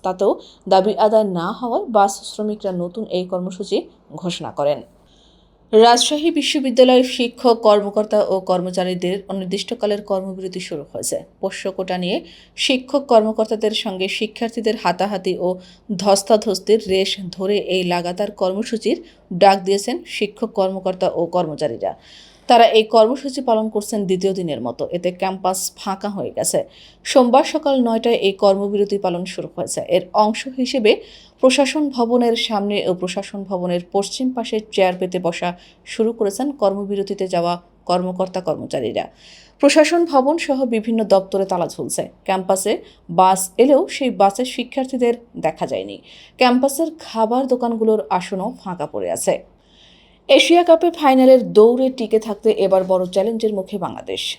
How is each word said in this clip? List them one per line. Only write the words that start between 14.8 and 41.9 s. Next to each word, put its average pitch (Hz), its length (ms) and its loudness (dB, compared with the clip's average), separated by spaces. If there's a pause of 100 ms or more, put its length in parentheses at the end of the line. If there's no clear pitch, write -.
হাতাহাতি 185 540 -2
ও 180 180 -2 (420)
ধস্তাধস্তির 208 920 2
রেশ 190 280 0 (140)
ধরে 196 260 -2
এই 185 260 -2
লাগাতার 180 480 -2
কর্মসূচির 214 720 -2 (300)
ডাক 196 300 4
দিয়েছেন 196 420 -2
শিক্ষক, 214 460 -6
কর্মকর্তা 185 580 -2
ও 170 160 -2
কর্মচারীরা। 147 720 -4 (520)
তারা 240 180 8
এই 220 180 4
কর্মসূচি 240 580 2
পালন 220 280 0
করছেন 208 360 -4
দ্বিতীয় 185 280 -2
দিনের 165 280 -4
মতো। 120 300 -6
এতে 175 200 -4
ক্যাম্পাস 190 640 -4
ফাঁকা 196 340 -8
হয়ে 175 220 -8
গেছে। - 320 -2 (400)
সোমবার 254 400 4
সকাল 294 380 0
নয়টায় 233 340 0
এই 196 160 0
কর্মবিরতি 202 640 0
পালন 185 280 -4
শুরু 175 300 -10
হয়েছে। - 260 -6
এর 180 200 0 (120)
অংশ 214 340 0 (100)
হিসেবে 254 440 2 (380)
প্রশাসন 269 500 2
ভবনের 240 460 0
সামনে 208 520 -2
ও 226 60 0
প্রশাসন 196 500 -8
ভবনের 180 380 -4 (100)
পশ্চিম 226 420 -2
পাশে 226 260 -4 (120)
চেয়ার 185 280 2
পেতে 180 200 -4
বসা 175 340 -4 (320)
শুরু 226 280 -2
করেছেন 226 380 -4
কর্মবিরতিতে 196 760 -4
যাওয়া 175 340 -2 (240)
কর্মকর্তা, 185 560 -4
কর্মচারীরা। 139 680 -6 (520)
প্রশাসন 311 460 4
ভবন 277 320 2
সহ 269 280 -2
বিভিন্ন 226 380 -2
দপ্তরে 196 420 2
তালা 180 220 -2
ঝুলছে। - 420 -8 (140)